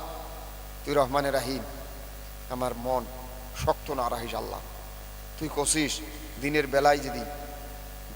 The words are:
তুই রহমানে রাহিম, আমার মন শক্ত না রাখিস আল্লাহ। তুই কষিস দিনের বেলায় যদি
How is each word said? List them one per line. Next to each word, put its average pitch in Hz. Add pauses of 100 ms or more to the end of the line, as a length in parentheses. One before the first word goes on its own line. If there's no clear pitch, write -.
(840)
তুই 143
রহমানে 139
রাহিম, 127 (880)
আমার 123 (120)
মন 127 (600)
শক্ত 156
না 131
রাখিস 117
আল্লাহ। 104 (760)
তুই 156
কষিস 143 (480)
দিনের 147
বেলায় 143
যদি 131 (920)